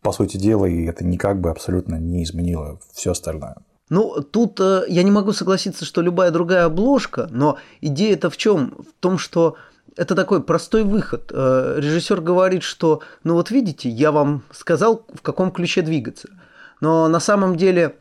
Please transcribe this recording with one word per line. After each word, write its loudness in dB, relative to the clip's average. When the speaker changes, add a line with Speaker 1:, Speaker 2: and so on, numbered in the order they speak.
Speaker 1:
По -2
сути -2
дела, 2
и 0
это -6
никак -2
бы -2
абсолютно -4
не -4
изменило -6
все -4
остальное. -8
Speaker 2:
Ну, 0
тут, -2
э, 2
я 2
не 4
могу 2
согласиться, -4
что -2
любая 2
другая 2
обложка, 0
но 0
идея-то 0
в -8
чем? 0
В -18
том, 0
что 0
это -2
такой 2
простой 0
выход. -2
Э, 0
режиссер 0
говорит, 2
что, 0
ну 0
вот 0
видите, 0
я 2
вам 0
сказал, 0
в -20
каком -2
ключе -2
двигаться. -4
Но 4
на 2
самом 2
деле 2